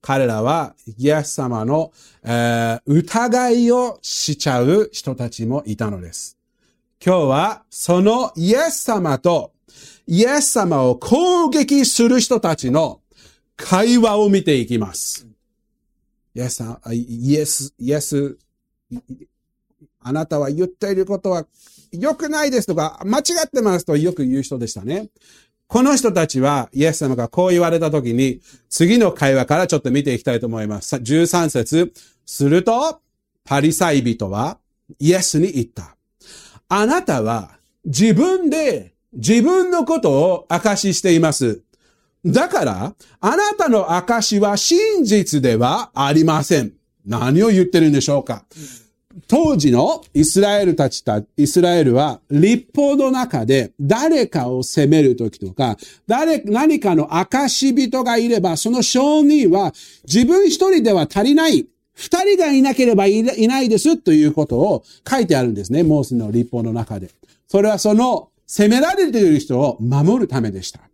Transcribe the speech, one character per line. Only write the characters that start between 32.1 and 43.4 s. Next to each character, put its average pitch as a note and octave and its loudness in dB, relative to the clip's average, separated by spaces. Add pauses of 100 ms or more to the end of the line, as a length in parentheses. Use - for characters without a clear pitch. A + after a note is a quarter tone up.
「す - -6
る E3 2
と、 B3+ -2 (460)
パ C#3 -2
リ D#3 2
サ E3 0
イ C3+ 0
人 A2+ -4
は A2 -6 (420)
イ D#3 2
エ F#3 0
ス - -2
に F#3 0
言 C3 -4
っ - -4
た。 - -20 (720)
あ G3+ 0
な E4+ 0
た C#3+ -2
は A2 -6 (340)
自 F3 2
分 F4 2
で B3 -4 (180)
自 E3 2
分 F4+ 2
の E4+ 0
こ E4 -2
と D#3+ 0
を E3 0
証 F#3+ -2
し - -4
し - -6
て F3+ 2
い E3 2
ま D#3 2
す。 A#2 -4 (640)
だ C4 0
か A#3+ 0
ら、 F#3 -6 (280)
あ G3+ 0
な G#4 0